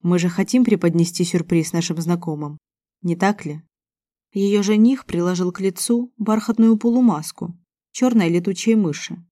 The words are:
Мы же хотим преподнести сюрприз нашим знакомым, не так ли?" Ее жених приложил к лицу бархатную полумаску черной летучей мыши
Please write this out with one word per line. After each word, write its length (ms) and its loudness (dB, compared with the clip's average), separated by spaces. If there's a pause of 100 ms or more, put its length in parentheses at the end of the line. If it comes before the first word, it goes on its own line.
Мы 180 2
же 120 0
хотим 340 0
преподнести 600 0
сюрприз 500 -2
нашим 260 -4
знакомым, 560 -6 (460)
не 120 -2
так 300 -2
ли?" 180 -10 (720)
Ее 300 0
жених 420 2
приложил 480 -2
к 80 -12
лицу 560 -2
бархатную 640 2
полумаску 800 0 (340)
черной 380 2
летучей 440 0
мыши 580 -2